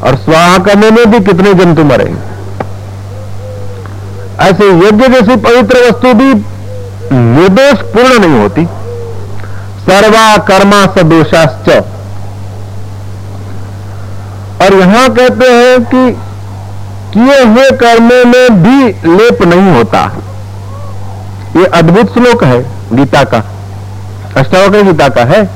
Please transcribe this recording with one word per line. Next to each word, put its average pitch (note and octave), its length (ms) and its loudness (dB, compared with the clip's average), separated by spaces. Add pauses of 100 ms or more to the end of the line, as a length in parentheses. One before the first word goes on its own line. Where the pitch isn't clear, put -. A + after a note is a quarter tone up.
और C3 100 2
स्वाहा F3 420 2
करने G3+ 320 2
में A3+ 200 4
भी A#3 100 4
कितने F#3+ 340 2
जंतु E3+ 300 4
मरेंगे। A#2+ 440 0 (2000)
ऐसे F#3+ 480 2
यज्ञ A3 200 2
जैसी B3 280 2
पवित्र A#3 420 2
वस्तु B3 360 2
भी C4+ 200 2 (840)
निर्दोष F#3 640 2
पूर्ण B3 400 2
नहीं D#3+ 220 2
होती। G#2 260 0 (1120)
सर्वा G#3+ 560 2
कर्मा G3+ 500 2
सदोषाश्च। E3 840 2 (3000)
और G3 120 2
यहां G3+ 340 2
कहते A#3+ 380 2
हैं B3 340 4
कि B3+ 320 0 (1000)
किए C4 300 4
हुए B3 260 4
कर्मों A#3 540 2
में A#3+ 380 4
भी B3+ 240 4 (300)
लेप A3+ 260 2
नहीं F3+ 320 4
होता। G2+ 380 0 (1400)
ये F3+ 80 4
अद्भुत F3+ 500 2
श्लोक A#3+ 300 2
है B2+ 220 0 (260)
गीता C#3 320 2
का, A#2+ 140 -2 (960)
अष्टावक्र F#3+ 460 2
गीता D3+ 260 2
का B2 160 0
है। F#3+ 320 2